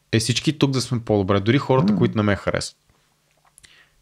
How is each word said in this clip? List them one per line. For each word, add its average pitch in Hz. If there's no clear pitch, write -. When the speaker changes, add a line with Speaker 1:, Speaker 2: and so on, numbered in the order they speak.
Speaker 1:
е 113
всички 147
тук 139
да 131
сме 120
по-добре. 101
Дори 113
хората, 143
Speaker 2:
М. 180
Speaker 1:
които 117
не 107
ме 101
харесват. -